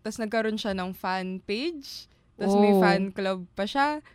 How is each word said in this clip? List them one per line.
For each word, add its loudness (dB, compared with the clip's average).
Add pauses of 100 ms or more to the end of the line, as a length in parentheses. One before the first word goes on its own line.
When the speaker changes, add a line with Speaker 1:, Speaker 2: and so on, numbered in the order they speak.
Speaker 1:
Tas -8
nagkaroon 0
siya -4
ng -4
fan -4
page, -6 (300)
tas 0
may 6
Speaker 2:
Oh. 6
Speaker 1:
fan 4
club -4
pa -4
siya. 0 (100)